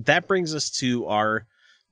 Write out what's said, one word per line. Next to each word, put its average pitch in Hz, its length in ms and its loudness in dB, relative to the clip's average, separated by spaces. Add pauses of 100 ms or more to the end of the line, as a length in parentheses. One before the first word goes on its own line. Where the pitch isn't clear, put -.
that 170 220 2
brings 180 300 0
us - 140 -4 (100)
to 120 260 0
our 107 400 0 (460)